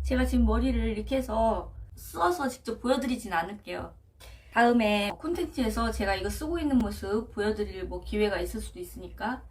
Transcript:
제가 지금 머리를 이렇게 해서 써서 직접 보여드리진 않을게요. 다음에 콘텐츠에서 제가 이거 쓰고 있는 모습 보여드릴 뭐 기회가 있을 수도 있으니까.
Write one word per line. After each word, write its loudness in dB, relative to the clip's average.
제가 2
지금 4
머리를 2
이렇게 -2
해서 0
써서 0
직접 -6
보여드리진 0
않을게요. -4
다음에 6
콘텐츠에서 -2
제가 0
이거 -2
쓰고 -4
있는 4
모습 0
보여드릴 -2
뭐 -6
기회가 0
있을 -4
수도 -12
있으니까. -8